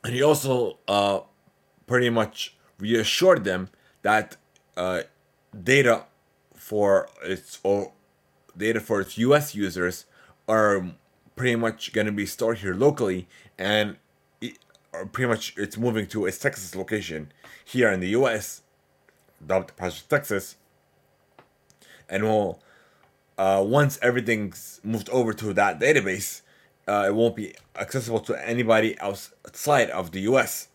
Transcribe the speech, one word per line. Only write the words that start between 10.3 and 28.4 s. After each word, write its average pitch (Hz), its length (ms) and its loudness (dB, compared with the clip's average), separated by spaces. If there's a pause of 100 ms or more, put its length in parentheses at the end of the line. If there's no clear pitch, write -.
are 104 400 2 (480)
pretty 123 200 0
much 113 380 -4
gonna 107 180 0
be 104 140 -4
stored 113 320 -2
here 92 160 -4
locally, 104 540 0 (320)
and 104 380 0 (440)
it, - 160 -12 (340)
or 90 140 -10
pretty 123 220 -2
much 110 280 -2
it's 101 220 -8
moving 110 300 -2
to 107 180 -4
its 95 140 -4
Texas 95 360 -6
location 92 560 -6 (320)
here 120 280 2
in 92 80 0
the 92 100 -2
U 123 180 2
S, 110 360 -4 (800)
dubbed 92 320 -2
Project 90 320 -8
Texas, 139 460 -2 (1500)
and 98 140 -2
will, 107 360 0 (800)
uh, 98 280 4
once 139 360 2
everything's 113 840 -2
moved 107 260 -6
over 117 240 0
to 104 200 -6
that 95 260 2
database, 101 600 0 (460)
uh, 101 200 0
it 101 80 2
won't 113 200 2
be 107 180 -10 (260)
accessible 113 400 -4
to 113 140 -6 (120)